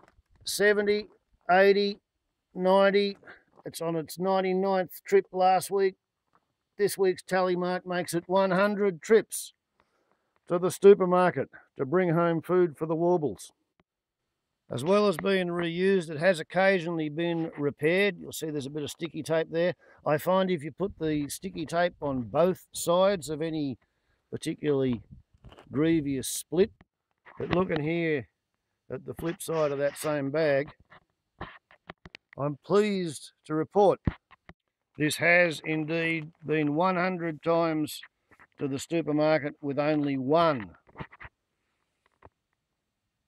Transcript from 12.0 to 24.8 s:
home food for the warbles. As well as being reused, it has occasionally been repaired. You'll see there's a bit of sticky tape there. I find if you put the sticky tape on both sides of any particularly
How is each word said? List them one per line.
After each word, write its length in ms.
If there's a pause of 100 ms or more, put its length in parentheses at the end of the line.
home 320
food 360
for 80
the 80
warbles. 600 (1160)
As 140
well 240
as 80
being 320
reused, 640
it 100
has 200
occasionally 680
been 500
repaired. 600
You'll 140
see 160
there's 160
a 40
bit 140
of 80
sticky 320
tape 280
there. 220 (320)
I 120
find 340
if 120
you 80
put 280
the 300
sticky 360
tape 360
on 220
both 500
sides 560
of 120
any 360 (520)
particularly 720 (720)